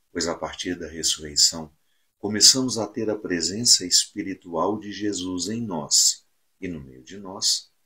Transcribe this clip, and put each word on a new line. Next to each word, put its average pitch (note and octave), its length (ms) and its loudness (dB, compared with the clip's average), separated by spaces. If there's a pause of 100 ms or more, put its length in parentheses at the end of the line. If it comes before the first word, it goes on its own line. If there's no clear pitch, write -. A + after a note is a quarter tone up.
(100)
pois E2 180 -2
a E2 60 0
partir E2+ 440 -6
da E2 100 -10
ressurreição D#2 880 0 (440)
começamos A2 600 4
a G#2 80 0
ter G#2+ 240 -2
a G#2 80 0
presença F2+ 680 2
espiritual F#2 960 -2
de G2+ 120 -10
Jesus F#2 580 -4
em A2+ 120 -4
nós E2 680 0 (320)
e F#2 80 -8
no E2 140 -6
meio C2 220 -18
de F#2 160 -16
nós, G2 520 -4 (160)